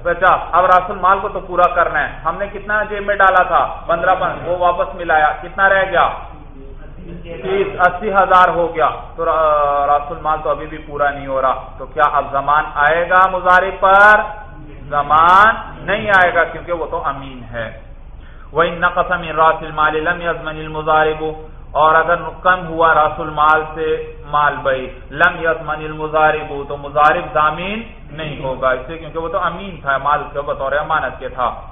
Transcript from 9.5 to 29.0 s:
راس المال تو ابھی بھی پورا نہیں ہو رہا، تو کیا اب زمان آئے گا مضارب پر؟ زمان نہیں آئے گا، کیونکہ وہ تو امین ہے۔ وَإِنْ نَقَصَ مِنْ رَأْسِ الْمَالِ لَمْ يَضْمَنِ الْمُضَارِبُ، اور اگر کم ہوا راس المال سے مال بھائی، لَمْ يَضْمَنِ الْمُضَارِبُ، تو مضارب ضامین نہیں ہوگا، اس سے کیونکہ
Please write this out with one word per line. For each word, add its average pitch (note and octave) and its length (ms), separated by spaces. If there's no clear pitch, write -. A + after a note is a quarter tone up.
راس D3 240
المال D#3 320
تو D#3+ 60
ابھی D3 160
بھی D#3 120
پورا C#3+ 320
نہیں C#3 180
ہو C3+ 140
رہا، B2+ 220
تو C3 80
کیا D3 180
اب C#3+ 180
زمان C#3+ 320
آئے D#3+ 340
گا F#3 220
مضارب F#3 480
پر؟ G3+ 420
زمان E3 680
نہیں G#3 240
آئے F3+ 260
گا، E3+ 80
کیونکہ D#3+ 300
وہ D#3+ 120
تو E3 200
امین C3+ 460
ہے۔ A2 340
وَإِنْ E3+ 240
نَقَصَ F3 360
مِنْ E3+ 220
رَأْسِ D#3+ 300
الْمَالِ D#3 340
لَمْ E3+ 220
يَضْمَنِ D#3 440
الْمُضَارِبُ، D#3 680
اور D#3 240
اگر E3 200
کم F3+ 260
ہوا D#3+ 260
راس D3+ 260
المال D#3 440
سے D#3+ 380
مال D3 380
بھائی، C3 360
لَمْ D#3+ 320
يَضْمَنِ D#3 420
الْمُضَارِبُ، D#3 840
تو C#3+ 100
مضارب D3+ 560
ضامین E3+ 500
نہیں C#3+ 320
ہوگا، C3 260
اس B2+ 180
سے D#3+ 100
کیونکہ D#3+ 220